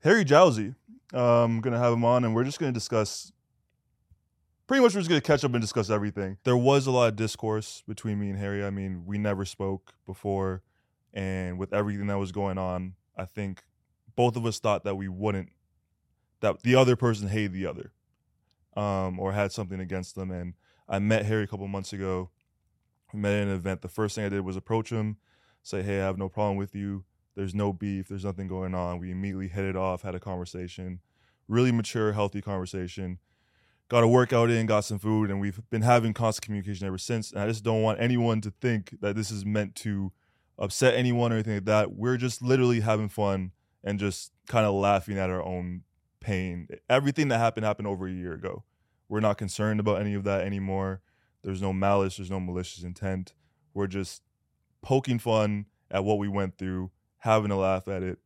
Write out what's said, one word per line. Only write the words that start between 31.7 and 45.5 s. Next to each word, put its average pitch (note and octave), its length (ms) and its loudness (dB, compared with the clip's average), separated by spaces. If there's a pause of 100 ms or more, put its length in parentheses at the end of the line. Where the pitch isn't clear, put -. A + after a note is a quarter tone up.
mature, A2 420 0
healthy G2+ 280 -2
conversation. F#2 800 -6 (680)
Got A#2+ 160 6
a A2+ 40 8
workout A#2+ 420 6
in, A2+ 160 2
got G#2 200 4
some G#2+ 120 -6
food, G#2+ 320 2
and G2 100 -2
we've G2+ 300 -4
been A2 140 0
having A#2 320 6
constant A2+ 300 0
communication G2+ 420 -6
ever F#2 100 -4
since. A2+ 340 -4
And G2+ 80 -6
I G2+ 60 0
just A2 180 -2
don't A2 200 2
want A2 180 2
anyone A#2 400 2
to G#2+ 80 -6
think A2 520 -2
that G2+ 140 0
this G#2+ 140 -4
is G2+ 160 -8
meant G#2 300 -2
to G2 360 -4 (460)
upset G#2+ 380 2
anyone A#2+ 360 2
or A2+ 40 0
anything G#2+ 180 -2
like G2 120 -4
that. G#2+ 280 2
We're A#2 240 -2
just A#2+ 240 -4
literally B2 380 4
having G#2+ 300 0
fun G2 420 -2 (320)
and G2+ 160 -4
just G2+ 320 -6 (180)
kinda A2 220 2
laughing G2 480 2
at F#2 100 -2
our F#2 140 -4
own F2+ 400 -6 (360)